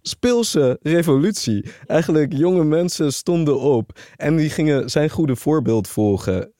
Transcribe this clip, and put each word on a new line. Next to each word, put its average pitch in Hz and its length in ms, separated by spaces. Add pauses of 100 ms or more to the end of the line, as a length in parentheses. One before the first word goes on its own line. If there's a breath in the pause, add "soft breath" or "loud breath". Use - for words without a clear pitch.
speelse 185 800
revolutie. 156 840 (220 loud breath)
Eigenlijk, 156 460
jonge 170 320
mensen 156 480
stonden 160 480
op 131 380 (180 loud breath)
en 147 200
die 151 140
gingen 139 400
zijn 151 200
goede 143 260
voorbeeld 117 520
volgen. 101 720